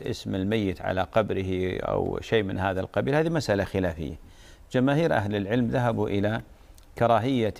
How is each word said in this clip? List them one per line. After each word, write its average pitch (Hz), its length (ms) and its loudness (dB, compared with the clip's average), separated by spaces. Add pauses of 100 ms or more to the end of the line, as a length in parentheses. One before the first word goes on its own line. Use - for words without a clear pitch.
اسم 110 320 -6
الميت 98 480 0
على 95 180 0
قبره 95 800 0
أو 92 400 -2
شيء 113 220 2
من 98 160 -4
هذا 92 220 0
القبيل، 113 340 -2
هذه 160 140 2
مسألة 107 360 0
خلافية. 82 500 -2 (580)
جماهير 143 400 2
أهل 104 240 0
العلم 110 300 0
ذهبوا 117 420 0
إلى 101 320 0 (580)
كراهية 117 600 4